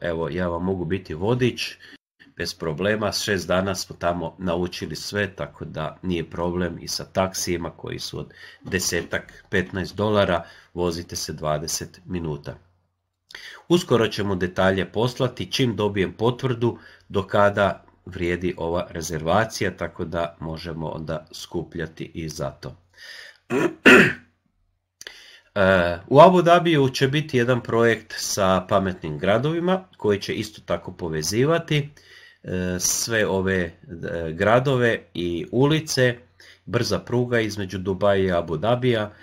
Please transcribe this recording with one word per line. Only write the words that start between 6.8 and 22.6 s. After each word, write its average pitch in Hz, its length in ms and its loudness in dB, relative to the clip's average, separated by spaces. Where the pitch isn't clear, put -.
i 78 60 -14
sa - 180 -8
taksijima 87 640 -2
koji 82 300 -12
su - 200 -12
od - 140 -14
desetak, - 840 -4
petnaest 90 460 -2
dolara, 101 500 2
vozite 87 420 -4
se - 180 -8
dvadeset 76 720 -6
minuta. 80 500 -8
Uskoro 123 400 2
ćemo 101 280 -2
detalje 92 560 0
poslati, 120 600 -2
čim 120 240 0
dobijem 101 380 0
potvrdu 117 640 -2
do 98 180 -2
kada 101 580 2
vrijedi 87 520 -4
ova 85 320 -4
rezervacija, 87 880 -2
tako 87 280 -8
da 82 340 -6
možemo 80 500 -8
onda 78 420 -10
skupljati - 800 -10
i 80 160 -8
za 73 220 -8
to. - 240 -16